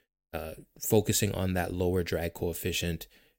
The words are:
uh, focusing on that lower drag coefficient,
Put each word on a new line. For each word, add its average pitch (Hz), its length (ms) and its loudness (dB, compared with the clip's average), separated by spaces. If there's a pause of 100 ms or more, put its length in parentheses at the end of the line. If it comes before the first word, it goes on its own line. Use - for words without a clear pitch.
(320)
uh, 80 200 -6 (280)
focusing - 540 4
on 92 200 0
that 90 200 0
lower 90 280 2
drag 85 300 -2
coefficient, 85 720 -4 (320)